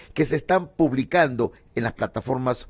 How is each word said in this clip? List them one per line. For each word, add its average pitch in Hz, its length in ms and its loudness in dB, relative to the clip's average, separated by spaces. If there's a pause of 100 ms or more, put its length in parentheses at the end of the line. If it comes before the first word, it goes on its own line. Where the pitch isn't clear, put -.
(160)
que 156 100 2
se 139 100 -2
están 180 340 0
publicando 135 840 0 (240)
en 117 80 -2
las 113 100 -4
plataformas 127 760 -4